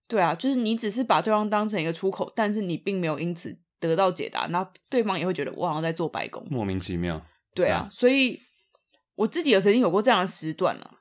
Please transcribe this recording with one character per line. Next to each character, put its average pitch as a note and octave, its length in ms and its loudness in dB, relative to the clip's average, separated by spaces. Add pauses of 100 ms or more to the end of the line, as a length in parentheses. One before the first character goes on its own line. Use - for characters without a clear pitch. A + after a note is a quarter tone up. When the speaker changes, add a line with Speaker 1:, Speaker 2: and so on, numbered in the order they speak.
Speaker 1:
对 A3 120 0
啊， E3 140 4
就 B3+ 140 -2
是 C#4 60 2
你 A3+ 220 0
只 A3+ 140 -4
是 A#3 120 -2
把 B3+ 180 4
对 A3+ 120 0
方 G#3+ 180 2
当 G#3+ 180 0
成 G3+ 120 -2
一 D#3 40 -2
个 E3 80 0
出 F#3+ 160 -4
口， - 280 -4
但 G#3 180 0
是 A3 60 -2
你 F3 160 -2
并 G3 240 -4
没 E3 80 0
有 D3+ 100 -2
因 E3+ 160 -4
此 - 240 -12 (220)
得 E3 160 2
到 F#3 160 4
解 E3 160 -6
答， - 220 -2
那 F#3 180 -2 (200)
对 B3 140 2
方 F#3+ 160 -2
也 D#3 80 -2
会 F#3 60 0
觉 C#3+ 120 -4
得 - 120 -6
我 F3 100 -2
好 E3 60 -2
像 D#3 100 -2
在 E3 100 -2
做 E3 160 -4
白 - 200 -6
工。 - 220 -12
Speaker 2:
莫 B2 140 -2
名 F#2+ 140 -2
其 F#2 180 -4
妙。 E2+ 240 -2 (340)
Speaker 1:
对 F3+ 140 2
啊， - 120 0
Speaker 2:
对 - 60 -8
啊。 - 40 -16
Speaker 1:
所 - 180 2
以 C4 300 2 (760)
我 G#3+ 120 0
自 E4+ 160 -4
己 D4+ 80 2
有 G3 100 8
曾 G3+ 120 6
经 A#3+ 80 4
有 G3+ 100 4
过 G3 120 2
这 B3+ 80 4
样 G3+ 100 4
的 F#3 60 0
时 D#3+ 260 -6
段 D#3 220 0
了， - 160 -14 (100)